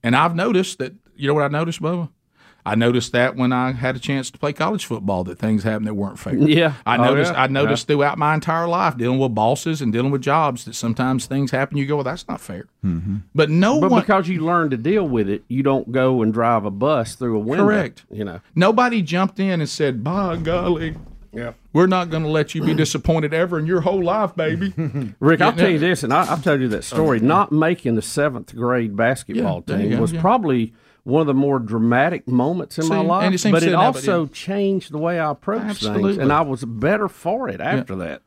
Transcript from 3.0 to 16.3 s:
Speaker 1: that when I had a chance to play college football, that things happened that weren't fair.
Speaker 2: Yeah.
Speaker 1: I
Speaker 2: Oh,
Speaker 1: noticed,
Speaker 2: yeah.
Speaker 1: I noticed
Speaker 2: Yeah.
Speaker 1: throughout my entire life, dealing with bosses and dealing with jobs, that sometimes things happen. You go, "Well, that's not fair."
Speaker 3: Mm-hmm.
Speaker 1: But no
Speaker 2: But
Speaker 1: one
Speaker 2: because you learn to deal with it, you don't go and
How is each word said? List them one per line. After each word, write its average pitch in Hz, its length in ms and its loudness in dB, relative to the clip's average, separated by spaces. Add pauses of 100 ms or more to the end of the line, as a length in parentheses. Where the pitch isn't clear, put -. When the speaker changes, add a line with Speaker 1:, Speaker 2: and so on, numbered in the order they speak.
Speaker 1:
that 123 240 2
when 127 160 0
I 127 220 0
had 131 240 -4
a - 20 -10
chance 135 320 -4
to - 80 -20
play 147 140 -2
college 180 320 -4
football, 95 400 -2
that 90 120 -10
things 110 260 0
happened 107 240 -2
that 107 80 -6
weren't 101 220 -6
fair. - 200 -6
Speaker 2:
Yeah. 151 380 4 (100)
Speaker 1:
I 120 120 2
Speaker 2:
Oh, 123 60 4
Speaker 1:
noticed, 139 300 2
Speaker 2:
yeah. 135 100 0
Speaker 1:
I 131 40 2
noticed 139 420 0
Speaker 2:
Yeah. 151 60 4
Speaker 1:
throughout 143 220 0
my 151 160 2
entire 165 360 -2
life, 170 260 0
dealing 123 240 0
with 127 160 0
bosses 139 460 0
and 120 100 0
dealing 123 200 0
with 135 100 -2
jobs, 139 420 0
that 113 120 -14
sometimes 123 500 -2
things 135 260 -2
happen. 139 260 -2
You 139 80 0
go, 147 120 -2
"Well, 139 80 -4
that's 147 240 -8
not - 100 -8
fair." - 280 -14 (180)
Speaker 3:
Mm-hmm. 92 320 -2 (180)
Speaker 1:
But 151 140 2
no 196 320 4
Speaker 2:
But 190 100 4
Speaker 1:
one 240 100 6
Speaker 2:
because 190 280 2
you 180 160 -2
learn 165 240 2
to 127 80 -2
deal 175 280 0
with 117 220 0
it, 101 220 -4
you 127 120 -2
don't 135 300 0
go 131 300 2
and 110 120 2